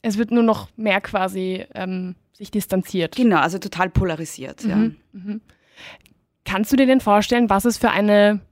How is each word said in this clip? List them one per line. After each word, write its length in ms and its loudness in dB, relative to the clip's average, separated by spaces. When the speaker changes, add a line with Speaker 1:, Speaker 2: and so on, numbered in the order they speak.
Speaker 1:
Es 160 -4
wird 140 -2
nur 100 4
noch 340 0
mehr 240 0
quasi, 640 -6
ähm, 400 -8
sich 160 -18
distanziert. 680 -2
Speaker 2:
Genau, 220 4
also 200 0
total 300 -4
polarisiert, 760 -4
ja. 120 -2
Speaker 1:
Mhm, 200 0
mhm. 280 -12
Kannst 280 -4
du 40 2
dir 100 4
denn 140 4
vorstellen, 480 2
was 160 0
es 140 0
für 120 2
eine 500 4